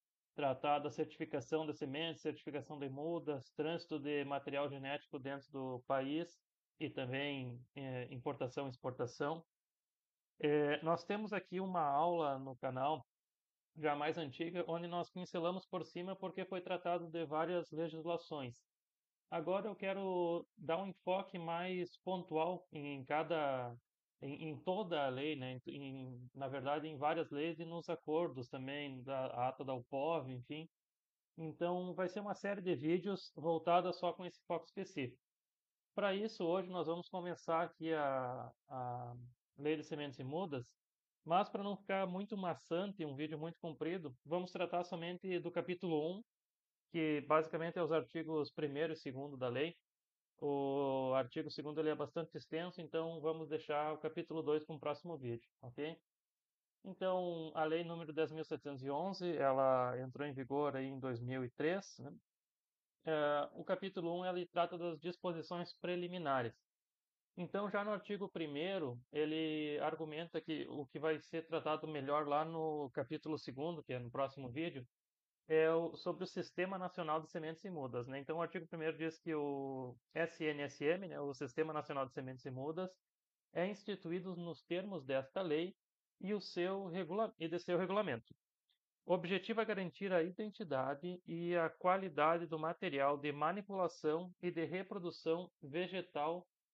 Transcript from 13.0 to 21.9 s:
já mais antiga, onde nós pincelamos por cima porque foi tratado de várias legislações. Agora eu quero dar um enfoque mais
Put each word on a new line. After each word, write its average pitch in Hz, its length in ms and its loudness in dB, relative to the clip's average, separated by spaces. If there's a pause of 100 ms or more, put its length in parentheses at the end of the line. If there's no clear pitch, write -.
já 151 160 4
mais 151 240 0
antiga, 170 520 -2
onde 170 180 -2
nós 175 240 -2
pincelamos 180 540 -2
por 180 180 -4
cima 180 320 -6
porque 185 300 -6
foi 185 160 -4
tratado 175 480 0
de 165 160 -2
várias 165 460 0
legislações. 160 920 -4 (680)
Agora 175 380 0
eu 202 80 -4
quero 185 800 2
dar 160 220 0
um 196 100 0
enfoque 185 500 -2
mais 175 600 -2